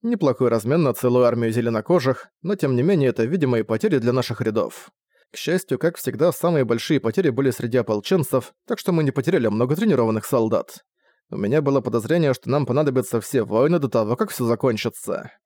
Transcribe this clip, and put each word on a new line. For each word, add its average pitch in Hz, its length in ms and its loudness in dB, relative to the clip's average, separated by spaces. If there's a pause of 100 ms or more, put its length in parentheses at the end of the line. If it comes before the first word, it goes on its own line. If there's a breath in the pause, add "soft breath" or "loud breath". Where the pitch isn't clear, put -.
Неплохой 151 460 2
размен 117 340 0
на 127 100 2
целую 123 320 2
армию 120 260 2
зеленокожих, 120 760 0 (140)
но 196 140 -2
тем 135 200 0
не 123 80 2
менее 151 260 4
это 117 160 0
видимые 131 380 0
потери 139 340 0
для 120 160 2
наших 123 280 -2
рядов. 107 500 -4 (400)
К - 60 -18
счастью, - 420 -2
как 165 180 -2
всегда, 151 340 0
самые 160 340 0
большие 117 340 0
потери 143 320 0
были 131 200 0
среди 120 260 -2
ополченцев, 123 760 0 (120)
так 233 140 -4
что - 120 -2
мы 165 120 2
не 139 80 0
потеряли 135 360 0
много 120 280 0
тренированных 120 500 2
солдат. 110 600 -2 (440)
У - 60 -10
меня 113 260 0
было 139 200 0
подозрение, 127 520 0
что - 160 -8
нам 143 160 0
понадобятся 131 540 0
все 117 240 -2
воины 127 360 2
до 139 100 -2
того, 110 260 0
как - 140 -4
все - 160 -4
закончится. 113 840 -2 (140)